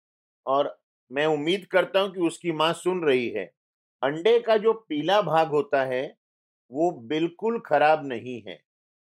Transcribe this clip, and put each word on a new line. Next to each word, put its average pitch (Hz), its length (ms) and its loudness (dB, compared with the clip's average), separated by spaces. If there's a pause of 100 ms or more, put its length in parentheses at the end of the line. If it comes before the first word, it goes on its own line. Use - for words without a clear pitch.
(460)
और 139 320 -2 (340)
मैं 143 140 0
उम्मीद 156 400 0
करता 180 340 2
हूं 196 100 0
कि 180 100 -8
उसकी 170 320 -2
माँ 156 200 2
सुन 180 320 -4
रही 127 240 2
है। 98 240 -8 (500)
अंडे 170 380 2
का 226 160 2
जो 220 160 2
पीला 180 500 0
भाग 160 260 2
होता 143 360 0
है, 131 320 -4 (540)
वो 160 200 0
बिल्कुल 165 760 -4
खराब 147 400 2
नहीं 120 420 -10
है। 85 140 -16 (500)